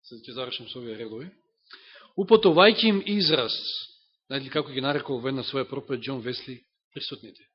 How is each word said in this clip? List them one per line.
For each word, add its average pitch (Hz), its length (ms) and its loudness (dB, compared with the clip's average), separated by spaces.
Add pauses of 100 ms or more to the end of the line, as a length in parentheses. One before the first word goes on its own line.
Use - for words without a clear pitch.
Сега 117 240 -18
ќе 120 80 -16
завршам 123 340 -8
со 127 120 -12
овие 113 180 -10
редови. 117 320 -10 (880)
Упатувајќи 202 720 8
им 196 180 4
израз, 156 480 0 (720)
знаете 135 200 -6
ли 131 40 -14
како 147 240 -4
ги 131 80 -4
нарекол 143 400 -2
во 131 80 -2
една 131 160 -4
своја 135 240 -4
проповед 131 320 -6
Џон 131 180 -8
Весли 127 400 -10 (340)
присутните? - 600 -14